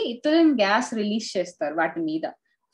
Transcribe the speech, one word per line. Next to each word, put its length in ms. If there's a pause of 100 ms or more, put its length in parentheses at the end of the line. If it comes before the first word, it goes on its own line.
(120)
ఇథిలీన్ 480
గ్యాస్ 300 (100)
రిలీజ్ 360
చేస్తారు 440
వాటి 200
మీద. 260 (480)